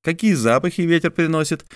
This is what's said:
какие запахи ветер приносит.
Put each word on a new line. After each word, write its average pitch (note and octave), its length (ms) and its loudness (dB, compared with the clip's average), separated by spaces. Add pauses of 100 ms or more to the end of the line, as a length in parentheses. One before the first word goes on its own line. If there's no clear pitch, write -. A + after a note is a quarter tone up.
какие F3 320 0
запахи D3 480 0
ветер E3+ 280 0
приносит. D#3+ 640 -2